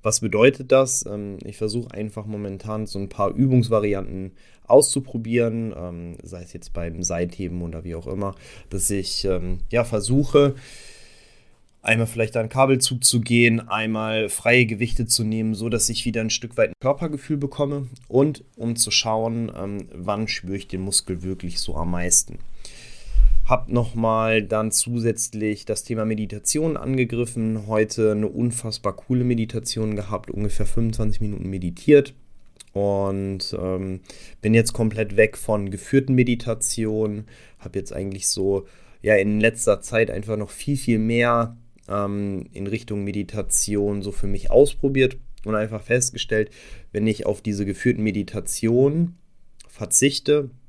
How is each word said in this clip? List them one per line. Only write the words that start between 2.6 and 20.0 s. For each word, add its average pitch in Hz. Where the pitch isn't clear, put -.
so 98
ein 98
paar 101
Übungsvarianten 107
auszuprobieren, 117
ähm, 85
sei 87
es -
jetzt -
beim 85
Seitheben 87
oder 85
wie 85
auch 85
immer, 98
dass -
ich, 98
ähm, 90
ja, 117
versuche, 131
einmal 113
vielleicht 113
an 110
Kabelzug 131
zu 120
gehen, 117
einmal 110
freie 120
Gewichte 113
zu -
nehmen, 110
so 113
dass 110
ich -
wieder 113
ein 110
Stück -
weit 113
ein -
Körpergefühl 147
bekomme 143
und 139
um 117
zu 117
schauen, 113
ähm, 98
wann 101